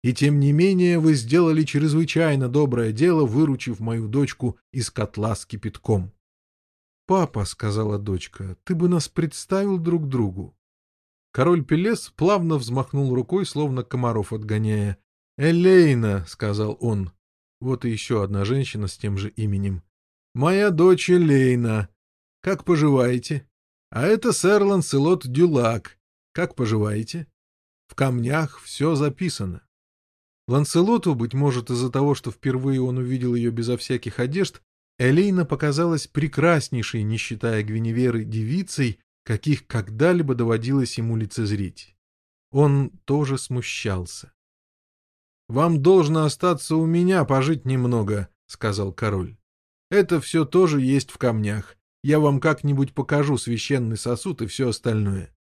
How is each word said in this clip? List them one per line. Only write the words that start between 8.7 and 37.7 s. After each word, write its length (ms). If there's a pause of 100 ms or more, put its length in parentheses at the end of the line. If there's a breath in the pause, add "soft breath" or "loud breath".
бы 120
нас 200
представил 720
друг 300
другу". 460 (760)
Король 320
Пеллес 460
плавно 460
взмахнул 580
рукой, 300
словно 380
комаров 500
отгоняя. 680 (380)
"Элейна", — 920
сказал 520
он. 320 (480)
Вот 240
и 60
ещё 320
одна 220
женщина 420
с 100
тем 220
же 120
именем. 520 (520)
"Моя 360
дочь 400
Элейна. 800 (520)
Как 240
поживаете? 840 (420)
А 160
это 260
сэр 300
Ланселот 640
Дюлак. 720 (340)
Как 220
поживаете?" 720 (640)
В 60
камнях 680
всё 340
записано. 680 (880)
Ланселоту, 640
быть 200
может, 360
из-за 200
того, 240
что 160
впервые 500
он 180
увидел 360
её 160
безо 260
всяких 420
одежд, 440 (360)
Элейна 460
показалась 600
прекраснейшей, 960
не 160
считая 440
Гвиневеры, 600